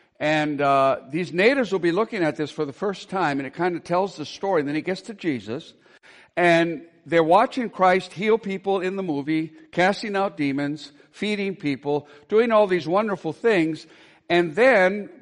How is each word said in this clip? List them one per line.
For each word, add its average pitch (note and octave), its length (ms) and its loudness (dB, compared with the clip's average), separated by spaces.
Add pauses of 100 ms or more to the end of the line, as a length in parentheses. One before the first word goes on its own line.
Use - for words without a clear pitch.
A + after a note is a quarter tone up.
(180)
And, D3+ 440 -2
uh, C#3 480 2
these D3+ 240 -6
natives G#3+ 400 2
will F#3+ 60 0
be E3+ 120 0
looking G3+ 320 -2
at D3+ 140 -2
this D3 120 -4
for - 140 -6
the C#3 80 -8
first G3 380 -6
time, D#3 300 -2
and C3+ 60 -6
it C3 80 -12
kind F3 220 -2
of D3 80 -8
tells F3+ 320 -2
the D3+ 100 -10
story. F#3+ 360 -2
And C#3 80 -4
then D3 80 -2
it D#3 80 -6
gets F#3 180 -6
to A#3 100 -14
Jesus, C3+ 600 -6 (640)
and E3+ 460 2 (220)
they're E3 160 2
watching G#3 480 2
Christ F#3 440 2
heal G#3+ 240 0
people G3 420 -4
in F#3 160 -6
the G3 80 -6
movie, D#3 480 -4 (220)
casting G3 420 0
out G3 220 -2
demons, C#3+ 560 -4 (180)
feeding G3+ 460 -4
people, C#3+ 500 -4 (220)
doing A3+ 240 2
all G#3+ 120 6
these F3+ 220 -2
wonderful F#3+ 460 -2
things. D#3+ 520 0 (440)
And F3 260 2
then, G3+ 540 4 (120)